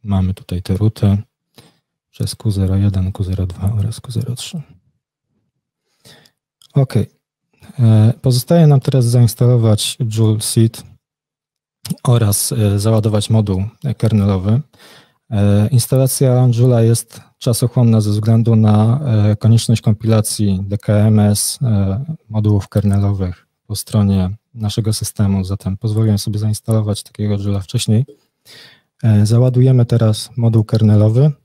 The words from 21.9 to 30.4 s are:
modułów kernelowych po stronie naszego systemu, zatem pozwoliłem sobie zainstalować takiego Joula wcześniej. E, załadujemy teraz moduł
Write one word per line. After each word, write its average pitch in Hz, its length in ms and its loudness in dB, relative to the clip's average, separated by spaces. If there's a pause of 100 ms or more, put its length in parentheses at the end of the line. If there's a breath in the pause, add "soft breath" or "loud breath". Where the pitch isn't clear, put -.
modułów 104 400 -2
kernelowych 98 800 -2 (200)
po 104 100 -10
stronie 101 600 -2 (180)
naszego 107 380 -4
systemu, 98 520 -2
zatem 95 320 -6
pozwoliłem 107 420 -2
sobie 104 200 -6
zainstalować 107 640 -4
takiego 104 360 -6
Joula 101 220 -4
wcześniej. 117 460 -2 (960 loud breath)
E, 107 240 2
załadujemy 123 600 2
teraz 113 500 -2
moduł 113 280 0